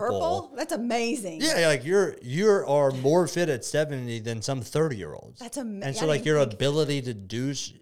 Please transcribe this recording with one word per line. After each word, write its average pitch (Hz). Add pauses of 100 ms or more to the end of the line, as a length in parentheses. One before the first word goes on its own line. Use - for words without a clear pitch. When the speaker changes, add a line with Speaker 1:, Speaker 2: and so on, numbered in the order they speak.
(200)
Speaker 1:
Purple? 339
That's 311
amazing. 233
Speaker 2:
Yeah, 180
like, 135
you're, 180
you 156
are 143
more 147
fit 170
at 123
seventy 135
than 113
some 135
thirty-year-olds. 104
Speaker 1:
That's -
ama-, 214
Speaker 2:
And 135
so, 165
Speaker 1:
I 156
Speaker 2:
like, 147
Speaker 1:
didn't -
Speaker 2:
your 151
Speaker 1:
think 113
Speaker 2:
ability 143
to 123
do 107
s-, -